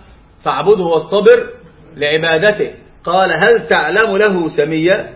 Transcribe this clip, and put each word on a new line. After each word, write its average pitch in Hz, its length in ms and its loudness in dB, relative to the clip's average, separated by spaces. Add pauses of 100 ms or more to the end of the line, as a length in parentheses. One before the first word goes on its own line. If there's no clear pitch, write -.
(440)
فاعبده 165 400 0
واصطبر 196 680 2 (460)
لعبادته". 160 760 0 (300)
قال: 180 280 0
"هل 208 360 0
تعلم 190 480 0
له 185 400 0
سميا؟" 160 600 -2